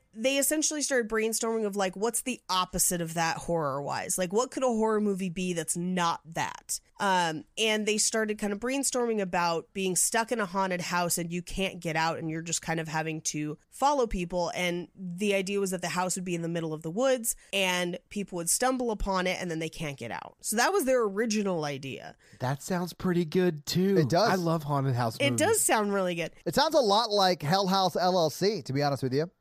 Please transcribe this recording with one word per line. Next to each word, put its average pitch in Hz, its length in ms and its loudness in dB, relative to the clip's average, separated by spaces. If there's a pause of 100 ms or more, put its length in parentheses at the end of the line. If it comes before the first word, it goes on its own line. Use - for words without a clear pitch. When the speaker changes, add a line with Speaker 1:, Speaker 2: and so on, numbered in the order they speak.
(140)
Speaker 1:
they 262 240 2
essentially 302 440 0
started 240 280 0
brainstorming 226 560 0
of, 202 100 -4
like, 190 200 0
what's 226 260 -2
the 247 260 -4
opposite 185 520 0
of 165 140 -6
that 165 240 0
horror-wise? 143 800 -2
Like, 180 140 -2
what 240 180 2
could 277 120 -4
a 262 40 2
horror 220 340 2
movie 196 300 0
be 180 240 -2
that's 160 220 -2
not 175 440 0 (140)
that? - 440 -6 (220)
Um, 175 440 2 (140)
and 214 260 0
they 214 140 0
started 214 400 0
kind 202 140 -2
of 202 80 -6
brainstorming 247 600 -2
about 175 540 0
being 185 220 0
stuck 226 360 0
in 233 80 -2
a 202 60 0
haunted 185 360 -2
house 175 360 -2
and 170 140 -6
you 175 100 -4
can't 185 380 -6
get 160 160 -4
out 160 220 0
and 160 120 -4
you're 160 120 -4
just 165 200 -4
kind 165 180 -2
of 160 80 -6
having 160 340 -2
to 151 360 -4 (120)
follow 277 360 2
people. 175 480 -2
And 175 400 -2
the 190 400 -2
idea 196 260 0
was 190 120 -2
that 180 100 -4
the 175 60 -4
house 180 280 -2
would 185 80 -6
be 180 100 -4
in 170 80 -4
the 165 60 -4
middle 165 240 -4
of 156 100 -8
the 160 80 -6
woods 254 440 0 (180)
and 180 460 0 (100)
people 196 280 -8
would 170 120 -4
stumble 247 420 0
upon 190 360 0
it 180 140 0
and 180 100 -6
then 160 80 -4
they 160 100 -4
can't 147 300 -8
get 117 120 -10
out. - 300 -12
So - 160 -4
that 262 160 4
was 381 140 2
their 254 160 4
original 202 640 0
idea. 135 480 -8 (260)
Speaker 2:
That 131 220 -2
sounds 180 320 -4
pretty 175 320 2
good, 175 400 2
too. 190 320 4
Speaker 3:
It 147 100 4
does. 170 220 4
Speaker 2:
I 180 60 4
love 165 280 0
haunted 135 300 0
house 120 220 0
Speaker 1:
It 285 160 2
Speaker 2:
movies. 294 140 2
Speaker 1:
does 440 160 4
sound 214 320 2
really 185 200 0
good. 170 180 -6 (140)
Speaker 3:
It 170 80 -2
sounds 294 200 4
a 311 60 8
lot 220 300 4
like 190 320 4
Hell 190 240 4
House 185 300 4
L 180 220 4
L 160 120 4
C, 190 320 0
to - 120 -8
be 143 80 2
honest 143 200 0
with 127 120 -2
you. 156 160 0 (100)